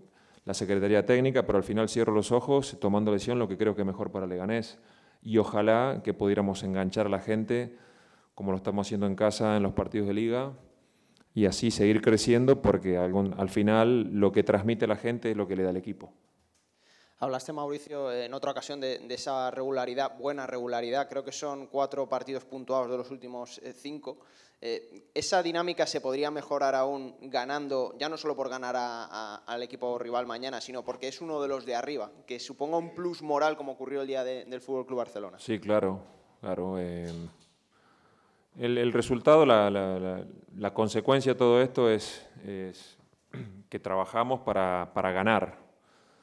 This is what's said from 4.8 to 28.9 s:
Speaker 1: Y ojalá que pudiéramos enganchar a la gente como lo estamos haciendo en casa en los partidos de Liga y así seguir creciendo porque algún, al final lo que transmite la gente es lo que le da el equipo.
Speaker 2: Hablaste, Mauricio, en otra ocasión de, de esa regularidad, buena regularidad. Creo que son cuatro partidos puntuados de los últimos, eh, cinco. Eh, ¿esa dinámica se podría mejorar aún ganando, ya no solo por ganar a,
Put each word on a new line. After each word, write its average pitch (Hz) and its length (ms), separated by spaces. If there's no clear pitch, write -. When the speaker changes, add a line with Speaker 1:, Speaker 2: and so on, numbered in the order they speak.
Speaker 1:
Y 113 160
ojalá 110 680
que 104 100
pudiéramos 101 500
enganchar 95 440
a - 20
la 98 100
gente 117 560
como 98 160
lo 95 60
estamos 101 300
haciendo 104 200
en 95 80
casa 107 420
en 101 60
los 95 100
partidos 101 360
de 101 40
Liga 120 400
y 107 120
así 104 260
seguir 107 300
creciendo 123 600
porque 92 360
algún, 92 400
al 98 120
final 110 680
lo 101 140
que 107 100
transmite 107 440
la 107 100
gente 117 340
es 104 60
lo 101 100
que 95 80
le 92 80
da 92 60
el 92 80
equipo. 92 340
Speaker 2:
Hablaste, 131 340
Mauricio, 147 580
en 123 220
otra 139 180
ocasión 139 300
de, 131 180
de 123 160
esa 131 360
regularidad, 131 680
buena 139 280
regularidad. 123 640
Creo 135 160
que 135 80
son 139 360
cuatro 139 420
partidos 127 340
puntuados 131 480
de 127 60
los 123 120
últimos, 123 500
eh, 127 140
cinco. 143 440
Eh, 113 540
¿esa 180 280
dinámica 170 460
se 143 140
podría 135 280
mejorar 139 460
aún 135 460
ganando, 135 760
ya 139 120
no 160 80
solo 151 180
por 131 140
ganar 127 260
a, 120 300